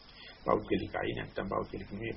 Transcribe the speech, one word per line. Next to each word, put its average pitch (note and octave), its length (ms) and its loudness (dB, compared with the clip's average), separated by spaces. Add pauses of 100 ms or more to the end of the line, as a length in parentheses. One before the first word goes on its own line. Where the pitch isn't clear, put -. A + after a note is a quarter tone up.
(380)
පෞද්ගලිකයි - 760 2
නැත්නම් G#2+ 360 -2
පෞද්ගලික G#2 440 -2
මේ A2 240 -4